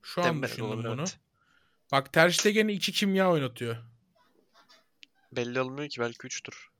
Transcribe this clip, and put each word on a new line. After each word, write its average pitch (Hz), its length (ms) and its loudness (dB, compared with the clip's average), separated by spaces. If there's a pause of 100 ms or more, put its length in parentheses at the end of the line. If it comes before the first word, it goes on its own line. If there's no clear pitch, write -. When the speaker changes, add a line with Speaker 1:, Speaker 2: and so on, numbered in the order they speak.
Speaker 1:
Şu - 180 -8
an 175 60 2
Speaker 2:
Dembele 143 240 -2
Speaker 1:
düşündüm 113 200 -6
Speaker 2:
olabilir, 113 180 -4
Speaker 1:
bunu. 113 120 -6
Speaker 2:
evet. 180 180 -6 (720)
Speaker 1:
Bak 139 200 0
Ter 165 180 6
Stegen'i 214 420 2
iki 196 200 -2
kimya 190 380 4
oynatıyor. 123 460 0 (1600)
Speaker 2:
Belli 123 280 -2
olmuyor 135 280 -4
ki, 123 120 -8
belki 117 260 -4
üçtür. - 420 -12 (120)